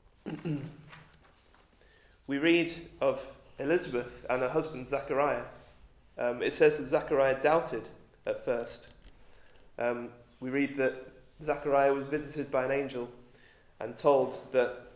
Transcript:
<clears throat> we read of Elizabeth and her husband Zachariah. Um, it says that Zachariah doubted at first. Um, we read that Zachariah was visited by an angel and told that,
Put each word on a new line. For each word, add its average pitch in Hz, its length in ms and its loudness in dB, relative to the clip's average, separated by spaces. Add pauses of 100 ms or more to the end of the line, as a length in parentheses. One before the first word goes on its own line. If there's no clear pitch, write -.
(280)
<clears throat> 151 420 -6 (1600)
we 139 100 0
read 165 520 2 (100)
of 135 260 2 (320)
Elizabeth 135 720 -2
and 127 140 0
her 127 60 0
husband 147 360 -4
Zachariah. 135 600 -2 (720)
Um, 123 240 -2
it 123 100 0
says 151 240 6
that 131 120 -8
Zachariah 135 520 2
doubted 151 460 0 (400)
at 107 180 -4
first. - 420 -4 (920)
Um, 120 300 -2 (300)
we 127 120 -8
read 139 260 0
that 131 300 0 (340)
Zachariah 139 500 4
was 139 140 0
visited 147 460 -6
by 131 140 2
an 131 60 0
angel 127 380 -2 (680)
and 113 180 -8
told 143 400 4 (140)
that, - 440 0